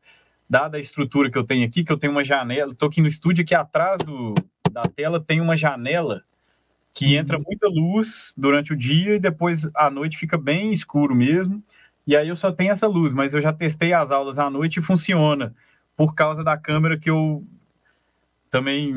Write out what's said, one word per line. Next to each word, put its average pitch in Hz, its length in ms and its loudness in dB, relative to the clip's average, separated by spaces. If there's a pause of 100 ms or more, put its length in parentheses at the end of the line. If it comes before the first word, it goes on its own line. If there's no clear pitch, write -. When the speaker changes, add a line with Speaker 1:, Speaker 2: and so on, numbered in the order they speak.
(500)
Speaker 1:
dada 151 280 0
a - 20 -6
estrutura 139 500 -2
que 123 80 -6
eu 120 60 0
tenho 123 240 0
aqui, 165 160 -2
que 160 80 -2
eu 151 60 0
tenho 147 160 -2
uma 143 100 0
janela, 135 500 -2
tô 151 120 -2
aqui 151 160 2
no 156 80 6
estúdio, 170 340 0
aqui 160 100 -2
atrás 170 460 0
do, 131 340 -6 (380)
da 117 120 -6
tela 165 360 -2
tem 160 220 0
uma 165 160 2
janela 143 680 -2 (680)
que 135 140 -2
Speaker 2:
Uhum. 143 120 4
Speaker 1:
entra 156 180 -2
muita 208 300 -2
luz 190 680 0
durante 143 340 2
o 156 60 -2
dia 160 380 2
e 208 40 2
depois 170 560 -2
à 151 140 4
noite 147 280 -4
fica 170 200 -2
bem 160 340 -2
escuro 147 420 0
mesmo, 180 480 2 (460)
e 143 80 4
aí 151 140 2
eu 170 80 -6
só 190 140 0
tenho 185 200 0
essa 202 160 0
luz, 170 260 2
mas 139 200 0
eu 147 80 0
já 156 100 2
testei 160 400 0
as 156 200 2
aulas 139 280 -2
à 143 100 0
noite 151 280 -2
e 175 40 0
funciona, 151 720 2 (440)
por 156 180 2
causa 156 280 0
da 156 120 2
câmera 156 420 0
que 156 120 -4
eu 156 340 0 (1080)
também 139 480 -2